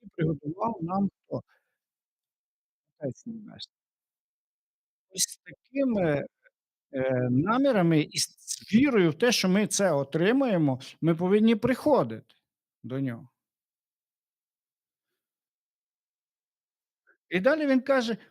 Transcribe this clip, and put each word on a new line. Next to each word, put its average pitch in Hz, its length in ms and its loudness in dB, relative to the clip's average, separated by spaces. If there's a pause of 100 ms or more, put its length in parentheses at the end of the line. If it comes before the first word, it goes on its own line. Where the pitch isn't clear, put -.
(160)
приготував 170 640 -4
нам 190 280 -2
хто? - 340 -12 (1500)
Отець 135 280 -10
Небесний. 107 520 -16 (1300)
Ось - 140 -6
з - 140 -8
такими, 185 880 -4 (680)
е, 131 400 -2
намірами 180 720 2
і 160 180 -6
з, - 200 -8
з - 340 -8
вірою 226 380 4
в 143 60 -12
те, 240 140 2
що 190 180 0
ми 196 180 2
це 190 240 0
отримаємо, 165 880 0 (220)
ми 165 140 2
повинні 208 400 4
приходити 214 800 0 (480)
до 127 160 -8
нього. 127 300 -8 (4000)
І 180 100 -2
далі 294 280 2
він 262 140 4
каже: 247 360 0 (140)